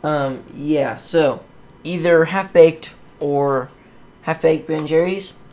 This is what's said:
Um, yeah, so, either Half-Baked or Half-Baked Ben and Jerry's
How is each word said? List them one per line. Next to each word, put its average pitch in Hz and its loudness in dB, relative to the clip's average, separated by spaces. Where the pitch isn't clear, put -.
Um, 139 -4
yeah, 139 -4
so, 151 -2
either 165 2
Half-Baked 170 2
or 139 -2
Half-Baked 160 -2
Ben 156 -4
and 151 -8
Jerry's 180 -2